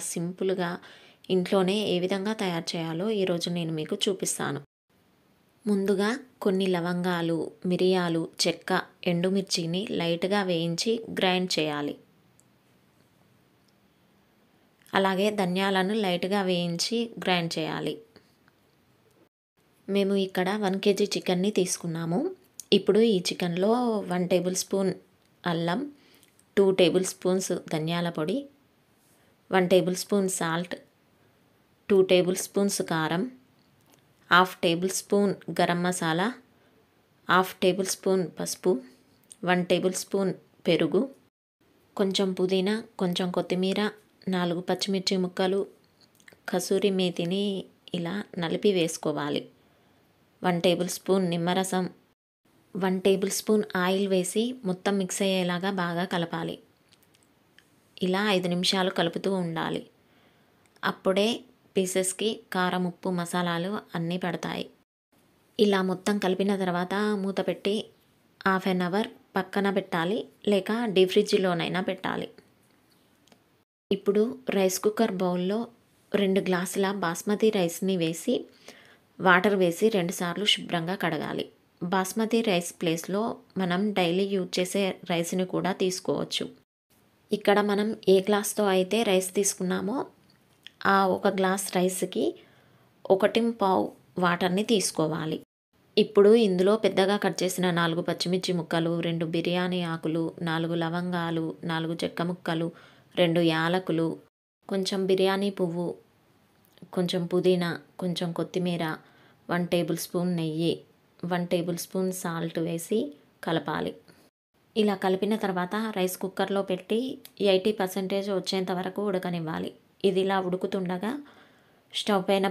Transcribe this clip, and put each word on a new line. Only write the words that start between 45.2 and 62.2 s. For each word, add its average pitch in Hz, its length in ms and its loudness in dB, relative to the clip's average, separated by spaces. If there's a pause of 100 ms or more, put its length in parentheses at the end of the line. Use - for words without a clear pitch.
ముక్కలు, 190 400 0 (840)
కసూరి 190 400 2 (100)
మేతిని 180 420 0 (540)
ఇలా 170 180 -4 (260)
నలిపి 170 380 2
వేసుకోవాలి. 147 640 -2 (1040)
వన్ 175 180 2
టేబుల్ 175 300 2
స్పూన్ 190 380 2
నిమ్మరసం, 180 520 0 (1000)
వన్ 190 220 2
టేబుల్ 196 320 2
స్పూన్ 214 260 2 (200)
ఆయిల్ 190 300 2
వేసి 185 300 0 (260)
మొత్తం 185 320 0
మిక్స్ 185 260 -4
అయ్యేలాగా 185 520 0
బాగా 175 340 -2
కలపాలి. 170 440 -4 (1500)
ఇలా 185 160 2 (120)
ఐదు 180 180 0
నిమిషాలు 180 460 0
కలుపుతూ 175 320 -2 (140)
ఉండాలి. 165 360 -4 (1080)
అప్పుడే 190 360 2 (480)
పీసెస్కి 185 560 0 (260)